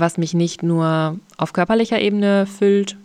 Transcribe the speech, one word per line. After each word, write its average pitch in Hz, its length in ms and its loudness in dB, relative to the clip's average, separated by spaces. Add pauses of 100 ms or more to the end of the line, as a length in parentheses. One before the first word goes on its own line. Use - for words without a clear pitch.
was 170 160 0
mich 170 180 -2
nicht 170 280 -2
nur 160 560 0 (180)
auf - 160 -6
körperlicher 226 480 0
Ebene 202 460 2
füllt, 202 580 0